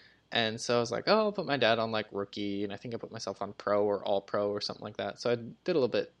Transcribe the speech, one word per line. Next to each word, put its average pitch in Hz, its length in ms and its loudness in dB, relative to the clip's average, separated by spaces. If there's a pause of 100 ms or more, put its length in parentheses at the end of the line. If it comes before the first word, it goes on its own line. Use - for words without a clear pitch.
(300)
And 113 300 0
so 120 160 2
I 120 40 4
was 120 120 0
like, 110 160 -2
"Oh, 196 100 6
I'll 214 140 2
put 190 140 -4
my 143 100 0
dad 113 240 4
on, 113 100 -2
like, 107 220 -2
rookie," 101 500 -4
and 98 100 -4
I 101 40 -8
think 117 180 -10
I 113 40 -4
put - 120 -12
myself 101 320 -8
on 101 120 -8
pro 104 300 2
or 101 200 0
all 98 160 2
pro 104 300 0
or 104 100 -2
something - 240 -8
like 107 140 -12
that. 104 220 -4
So 120 120 2
I - 20 2
did 120 380 -4
a - 20 4
little 127 140 4
bit - 320 0